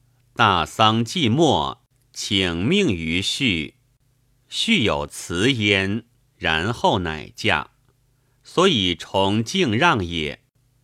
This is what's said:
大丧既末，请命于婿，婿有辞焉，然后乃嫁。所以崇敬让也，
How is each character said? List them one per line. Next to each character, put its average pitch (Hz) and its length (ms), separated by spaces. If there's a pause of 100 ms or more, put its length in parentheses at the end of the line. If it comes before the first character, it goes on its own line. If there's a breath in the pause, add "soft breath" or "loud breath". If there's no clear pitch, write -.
(360)
大 95 300
丧 110 400
既 139 240
末， 107 560 (260)
请 92 540
命 180 240
于 85 320
婿， 95 540 (760)
婿 220 320
有 73 260
辞 95 460
焉， 104 520 (320)
然 85 360
后 131 260
乃 78 360
嫁。 90 360 (720)
所 180 240
以 98 280
崇 98 480
敬 131 340
让 143 260
也， 78 380 (420)